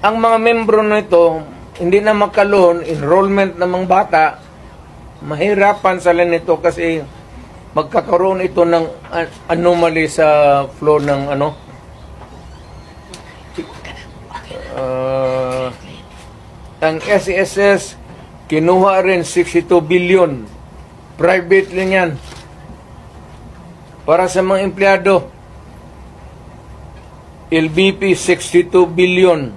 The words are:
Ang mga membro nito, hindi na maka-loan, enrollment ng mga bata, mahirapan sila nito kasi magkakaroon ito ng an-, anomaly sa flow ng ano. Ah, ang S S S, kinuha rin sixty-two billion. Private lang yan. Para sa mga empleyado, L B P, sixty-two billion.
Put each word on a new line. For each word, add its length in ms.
Ang 160
mga 160
membro 480
nito, 560
hindi 160
na 160
maka-loan, 720
enrollment 720
ng 80
mga 240
bata, 480
mahirapan 720
sila 240
nito 400
kasi 400
magkakaroon 720
ito 160
ng 240
an-, 240
anomaly 560
sa 720
flow 240
ng 320
ano. 160
Ah, 960
ang 160
S 240
S 320
S, 260
kinuha 560
rin 240
sixty-two 560
billion. 640
Private 560
lang 160
yan. 200
Para 240
sa 80
mga 240
empleyado, 640
L 160
B 280
P, 200
sixty-two 720
billion. 720